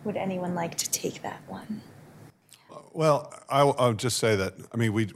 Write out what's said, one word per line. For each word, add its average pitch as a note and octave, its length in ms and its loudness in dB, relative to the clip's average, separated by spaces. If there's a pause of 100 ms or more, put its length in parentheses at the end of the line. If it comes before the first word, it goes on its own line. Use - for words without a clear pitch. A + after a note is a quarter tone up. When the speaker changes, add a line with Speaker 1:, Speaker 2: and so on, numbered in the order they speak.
Speaker 1:
Would G#3 140 -4
anyone F3+ 380 -4
like E3+ 200 -6
to - 160 -4
take - 300 -6
that - 260 -10
one? G#3+ 340 -12 (1080)
Speaker 2:
Well, D#3 420 2 (160)
I'll, C#3 300 6
I'll B2 140 4
just A2 240 -2
say A2 180 4
that, F#2+ 180 0 (200)
I A#2 40 -4
mean, A#2 140 2
we, G#2+ 240 0